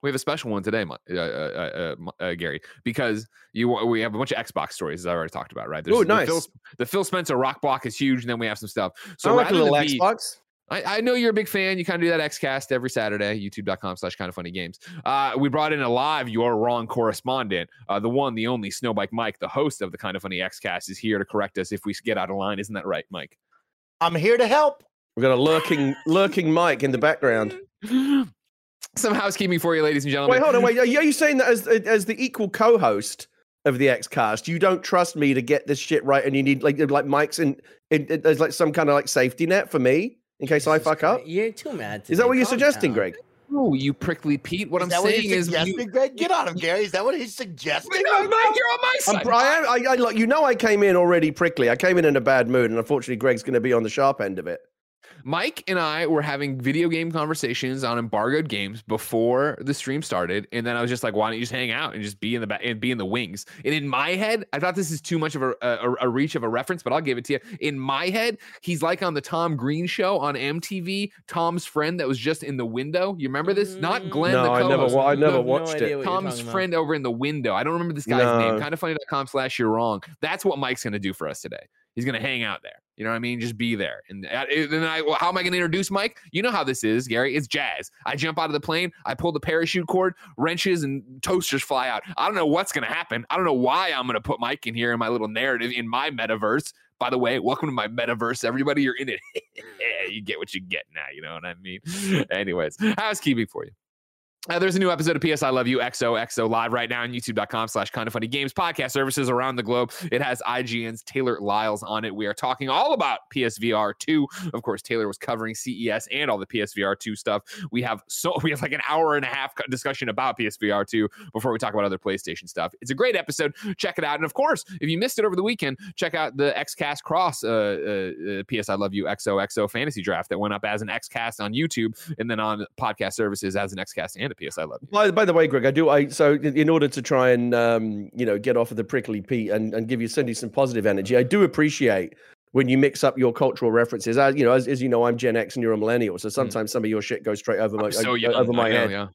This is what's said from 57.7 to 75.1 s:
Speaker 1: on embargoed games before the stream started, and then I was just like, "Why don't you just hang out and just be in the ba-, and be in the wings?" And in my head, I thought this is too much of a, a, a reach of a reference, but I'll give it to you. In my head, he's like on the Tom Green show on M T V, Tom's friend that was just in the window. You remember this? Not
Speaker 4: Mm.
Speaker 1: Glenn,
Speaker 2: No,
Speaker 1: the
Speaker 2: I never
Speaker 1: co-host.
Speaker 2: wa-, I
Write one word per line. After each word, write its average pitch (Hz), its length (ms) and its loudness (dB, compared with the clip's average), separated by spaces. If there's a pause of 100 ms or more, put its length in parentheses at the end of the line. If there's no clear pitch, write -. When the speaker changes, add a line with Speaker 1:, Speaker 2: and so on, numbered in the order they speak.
Speaker 1:
on 120 160 0
embargoed 117 500 0
games 101 320 -6
before 120 800 0
the 135 120 -4
stream 143 280 -4
started, 95 500 -2
and 117 140 -4
then 117 100 -2
I 120 60 0
was 120 80 0
just 123 140 -4
like, 113 100 -2
"Why 107 160 2
don't 113 60 -4
you 117 80 -4
just 117 80 -6
hang 127 180 -4
out 131 240 -4
and 107 80 -8
just 101 180 -8
be 110 140 -4
in 117 80 -2
the 110 60 -6
ba-, 104 160 -4
and 117 160 -4
be 123 100 -2
in 123 80 -2
the 101 80 -4
wings?" 101 400 -6 (180)
And 131 80 0
in 151 160 -2
my 139 240 0
head, 214 400 0
I 139 60 -4
thought 180 160 0
this 175 160 -2
is 156 100 -6
too 165 200 -2
much 156 160 -2
of 131 80 -2
a, 127 180 0
a, 120 400 0
a 127 80 2
reach 135 240 0
of 139 80 -2
a 113 80 -2
reference, 120 320 -4
but 120 100 -2
I'll 151 100 0
give 131 180 -2
it 123 60 -12
to 143 80 -2
you. 131 60 -2 (200)
In 143 180 -4
my 135 320 -2
head, 226 300 -2 (220)
he's 170 200 -4
like 175 220 0
on 175 100 -2
the 143 80 -2
Tom 165 340 -2
Green 147 300 -2
show 185 320 0
on 143 180 -2
M 139 240 -4
T 190 200 -8
V, 196 320 -4 (160)
Tom's 170 380 -2
friend 156 340 -2
that 143 80 -2
was 131 100 0
just 147 240 -2
in 139 160 -6
the 123 80 -2
window. 156 540 -2
You 135 80 -4
remember 151 260 0
this? 190 220 0
Not 190 260 -2
Speaker 4:
Mm. 180 80 -8
Speaker 1:
Glenn, 156 240 0
Speaker 2:
No, 127 120 4
Speaker 1:
the 120 40 4
Speaker 2:
I 123 140 4
never 139 120 4
Speaker 1:
co-host. 131 200 2
Speaker 2:
wa-, 135 120 4
I 143 80 6